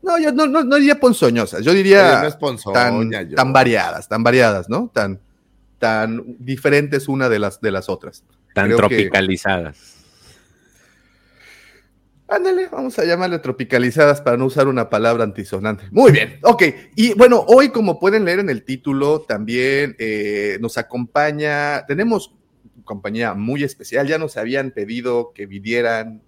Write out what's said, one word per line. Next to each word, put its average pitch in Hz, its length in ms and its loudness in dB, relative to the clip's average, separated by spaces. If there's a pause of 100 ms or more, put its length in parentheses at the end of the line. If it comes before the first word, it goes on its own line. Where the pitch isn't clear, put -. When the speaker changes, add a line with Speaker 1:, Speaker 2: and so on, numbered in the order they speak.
Speaker 1:
No, 349 160 0
yo 302 120 0
no, 294 160 2
no, 294 160 0
no 262 120 2
diría 285 240 4
ponzoñosas, 117 640 2
yo 156 100 4
diría 196 380 6
Speaker 2:
Oye, 117 100 4
no 156 60 0
es 147 80 -6
ponzoña, 117 440 -6
Speaker 1:
tan, 113 500 -2
Speaker 2:
yo. - 60 -8
Speaker 1:
tan 131 160 2
variadas, 107 560 -4
tan 110 160 -4
variadas, 113 460 2
¿no? 202 240 -6
Tan, 98 260 -4 (600)
tan 113 600 -4
diferentes 139 680 -2
una 135 220 -2
de 107 100 0
las, 101 220 -6
de 107 100 -2
las 95 180 -6
otras. - 340 -10 (300)
Speaker 3:
Tan 101 140 0
Speaker 1:
Creo 113 100 2
que 104 180 2
Speaker 3:
tropicalizadas. 95 1000 -2 (2250)
Speaker 1:
Ándale, 370 400 -2
vamos 262 300 -8
a 170 60 0
llamarle 175 340 -2
tropicalizadas 127 840 2
para 123 140 2
no 131 100 -2
usar 135 220 2
una 123 220 -2
palabra 117 340 0
antisonante. 101 680 -6
Muy 226 200 8
bien, 110 320 2
ok. 226 180 4 (340)
Y 220 180 2
bueno, 240 340 6
hoy, 262 220 6
como 202 300 -2
pueden 196 260 0
leer 175 140 0
en 196 100 -4
el 117 160 -6
título, 139 560 -2
también, 123 760 -2
eh, 104 640 -4
nos 113 180 -8
acompaña, 147 1080 -4
tenemos 202 500 -4 (480)
compañía 107 500 -6
muy 120 300 -6
especial. 139 440 -4
Ya 156 100 -2
nos 160 180 -8
habían 127 360 -6
pedido 120 640 -6
que 104 120 -14
vinieran 110 840 -4